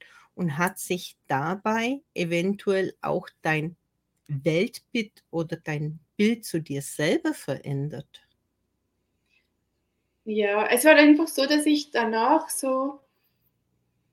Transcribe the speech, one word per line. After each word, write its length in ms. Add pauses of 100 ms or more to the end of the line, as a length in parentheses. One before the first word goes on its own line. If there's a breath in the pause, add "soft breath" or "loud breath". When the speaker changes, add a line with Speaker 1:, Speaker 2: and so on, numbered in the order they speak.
(340 soft breath)
Speaker 1:
und 220
hat 220
sich 380 (100)
dabei 760 (140)
eventuell 880
auch 260 (140)
dein 340 (500)
Weltbild 1040
oder 260
dein 440 (160)
Bild 300
zu 140
dir 200
selber 540
verändert? 880 (2000)
Speaker 2:
Ja, 440
es 160
war 120
einfach 320
so, 180
dass 200
ich 240
danach 580
so 520 (1120)